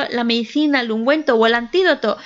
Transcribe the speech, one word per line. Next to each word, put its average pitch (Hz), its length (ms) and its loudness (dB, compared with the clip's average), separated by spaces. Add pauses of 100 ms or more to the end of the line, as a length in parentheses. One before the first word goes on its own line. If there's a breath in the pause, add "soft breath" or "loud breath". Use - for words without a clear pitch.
la 240 160 -4
medicina, 247 560 0
el 233 100 -6
ungüento 262 440 0
o 220 120 4
el 233 80 4
antídoto, 269 720 0